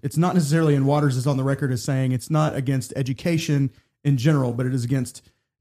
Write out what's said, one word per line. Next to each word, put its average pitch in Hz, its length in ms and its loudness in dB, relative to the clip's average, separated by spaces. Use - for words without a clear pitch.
It's 143 140 -6
not 175 160 2
necessarily, 160 420 2
and 135 100 2
Waters 143 320 2
is 123 100 -2
on 135 100 2
the 131 60 0
record 135 280 -2
as 123 120 -4
saying, 131 280 0
it's 127 180 -4
not 156 260 0
against 131 400 -2
education 139 760 -2
in 143 140 2
general, 131 360 2
but 127 120 -2
it 127 80 -2
is 123 100 -2
against 123 380 -4